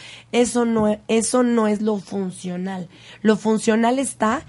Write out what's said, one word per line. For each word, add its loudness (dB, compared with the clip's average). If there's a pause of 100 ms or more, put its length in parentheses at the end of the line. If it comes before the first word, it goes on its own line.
(340)
Eso 2
no, 2 (100)
eso 2
no 2
es 0
lo 0
funcional. -8 (320)
Lo 4
funcional 2
está -2